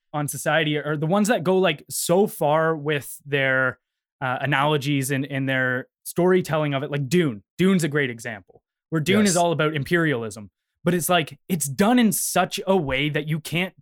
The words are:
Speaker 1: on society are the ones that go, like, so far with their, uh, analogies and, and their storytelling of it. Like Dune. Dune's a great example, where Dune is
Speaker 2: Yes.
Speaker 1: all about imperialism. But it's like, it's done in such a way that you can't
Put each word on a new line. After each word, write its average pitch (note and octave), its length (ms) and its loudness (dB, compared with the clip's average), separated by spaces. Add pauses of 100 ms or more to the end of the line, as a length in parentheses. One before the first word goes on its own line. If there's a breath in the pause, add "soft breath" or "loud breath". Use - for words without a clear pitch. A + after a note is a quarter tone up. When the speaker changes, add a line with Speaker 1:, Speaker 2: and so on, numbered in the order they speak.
(120)
Speaker 1:
on D3 160 -4
society D3+ 500 0
are D3 200 -4
the D3+ 80 -2
ones G3 220 2
that G#3 160 0
go, F#3 160 2
like, F3 280 0
so F3+ 380 2
far D#3+ 500 0
with D3 400 -4 (120)
their, C3 500 0 (440)
uh, C3 200 -4
analogies C#3 680 0
and, C3+ 160 -2
and C3+ 200 -4
their B2+ 400 -2 (160)
storytelling E3+ 720 0
of C3+ 80 -2
it. D3 80 -8
Like C#3+ 200 -2
Dune. D3 340 0 (160)
Dune's F#3 240 4
a E3+ 40 -2
great C#3+ 220 0
example, A2+ 540 -12 (260)
where D#3+ 120 -2
Dune G3 240 4
is F#3 100 2
Speaker 2:
Yes. - 20 2
Speaker 1:
all F3 140 2
about D#3 240 0
imperialism. B2+ 760 -2 (340)
But F3 120 2
it's E3+ 140 -2
like, E3 280 0 (100)
it's E3+ 200 -2
done G#3 320 2
in A3 120 4
such - 540 -2
a F#3+ 100 4
way C#3+ 340 0
that D3+ 180 -2
you D#3 120 -2
can't F3 420 -4